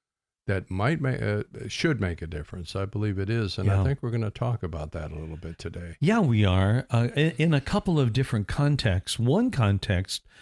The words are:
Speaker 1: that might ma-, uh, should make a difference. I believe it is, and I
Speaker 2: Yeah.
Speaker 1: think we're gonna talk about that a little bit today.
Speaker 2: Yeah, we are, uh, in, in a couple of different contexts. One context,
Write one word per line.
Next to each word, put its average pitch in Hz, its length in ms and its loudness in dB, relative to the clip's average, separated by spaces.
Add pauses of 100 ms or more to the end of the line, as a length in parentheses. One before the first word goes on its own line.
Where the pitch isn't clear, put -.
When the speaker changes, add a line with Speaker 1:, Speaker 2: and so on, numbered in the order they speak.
(480)
Speaker 1:
that 98 240 -4
might 110 300 0
ma-, 131 80 -2
uh, 104 340 -2 (240)
should 139 320 0
make 87 220 -4
a 80 60 -8
difference. 82 480 -10
I 98 100 -2
believe 104 340 -4
it 98 100 -4
is, 110 280 -2
and 98 120 0
I 98 80 4
Speaker 2:
Yeah. 98 60 2
Speaker 1:
think 135 180 0
we're 117 100 -4
gonna 113 200 -2
talk 120 320 -4
about 78 280 -6
that 78 200 -8
a 78 40 -12
little 80 220 -10
bit 82 200 -12
today. 85 420 -12
Speaker 2:
Yeah, 208 200 2
we 117 260 4
are, 95 440 4
uh, 117 260 2
in, 160 220 2
in 160 160 4
a 139 80 4
couple 185 380 0
of 120 140 2
different 117 340 0
contexts. 135 720 0
One 175 320 2
context, 98 720 0 (160)